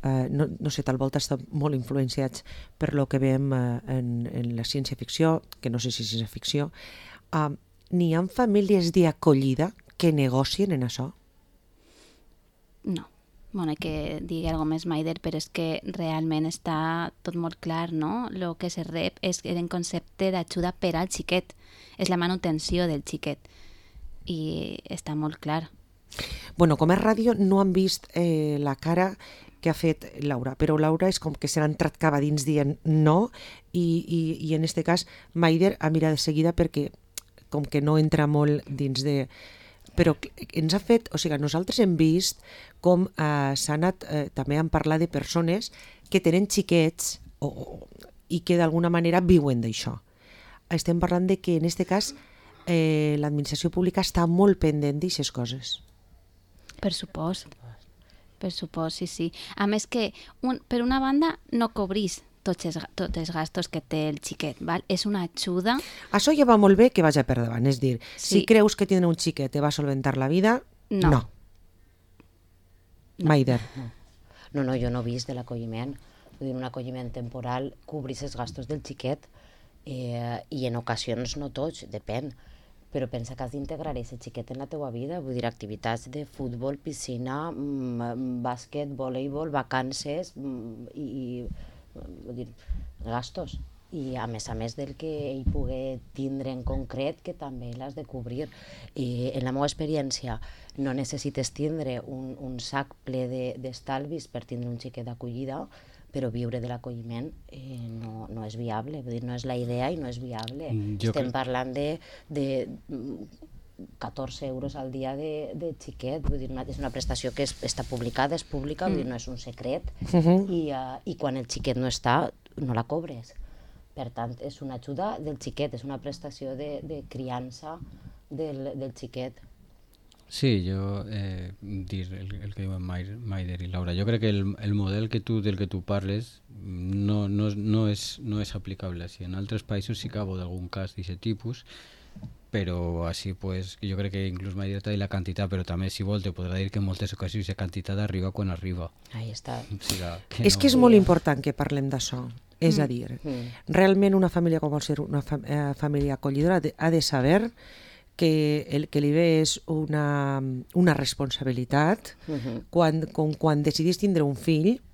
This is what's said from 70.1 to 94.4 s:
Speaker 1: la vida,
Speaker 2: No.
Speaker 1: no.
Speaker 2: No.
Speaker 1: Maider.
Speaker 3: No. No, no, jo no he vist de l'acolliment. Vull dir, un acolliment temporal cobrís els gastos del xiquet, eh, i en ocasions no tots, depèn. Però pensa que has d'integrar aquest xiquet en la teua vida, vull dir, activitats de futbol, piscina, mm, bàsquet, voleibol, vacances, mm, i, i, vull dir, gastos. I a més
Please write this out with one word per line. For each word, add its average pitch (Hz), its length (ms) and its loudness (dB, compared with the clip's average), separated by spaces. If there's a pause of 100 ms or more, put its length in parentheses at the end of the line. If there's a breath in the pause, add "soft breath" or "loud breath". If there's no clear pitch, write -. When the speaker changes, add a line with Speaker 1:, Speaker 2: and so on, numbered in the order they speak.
Speaker 1:
la 131 100 0
vida, 196 360 4 (260)
Speaker 2:
No. 185 220 4
Speaker 1:
no. - 0 -
Speaker 2:
No. 113 180 4 (1900)
Speaker 1:
Maider. 139 400 6 (160)
Speaker 3:
No. 127 160 -10 (640 soft breath)
No, 143 100 0
no, 131 120 0
jo 123 140 0
no 120 120 -2
he 113 40 -4
vist 120 240 -6
de 135 80 -6
l'acolliment. 120 560 -8 (460 soft breath)
Vull 135 100 -6
dir, 127 80 -4
un 127 80 -6
acolliment 127 480 -10
temporal 123 640 -6 (100)
cobrís 135 400 -8
els - 100 -10
gastos 120 320 -8
del 151 140 -6
xiquet, - 460 -6 (580 soft breath)
eh, 120 640 -6
i 131 160 -6
en 120 100 -2
ocasions 117 600 -4
no 143 140 -8
tots, 156 400 -6
depèn. 113 420 -8 (580 soft breath)
Però 131 160 -4
pensa 123 300 -8
que 127 80 -6
has 123 80 -10
d'integrar 147 400 -8
aquest 123 320 -8
xiquet 120 260 -10
en 131 80 -8
la 139 80 -8
teua 147 240 -8
vida, 139 320 -6
vull 131 140 -4
dir, 117 100 -2
activitats 113 640 -6
de 147 140 -8
futbol, 131 520 -6
piscina, 135 720 -6
mm, 127 920 -4
bàsquet, 127 540 -6
voleibol, 135 520 -4
vacances, 139 840 -4
mm, 120 580 -10
i, 147 120 -10
i, 123 420 -8 (800 loud breath)
vull 120 100 -12
dir, 120 120 -10 (580 loud breath)
gastos. 123 540 -6 (340)
I 131 220 -6
a 113 120 -4
més 110 200 -8